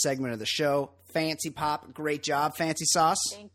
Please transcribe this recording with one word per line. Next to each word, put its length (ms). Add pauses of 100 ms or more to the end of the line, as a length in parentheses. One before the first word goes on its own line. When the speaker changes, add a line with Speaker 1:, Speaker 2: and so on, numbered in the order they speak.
Speaker 1:
segment 320
of 60
the 80
show. 420 (240)
Fancy 380
Pop, 420
great 300
job, 340
Fancy 280
Sauce. 340 (120)
Speaker 2:
Thank 240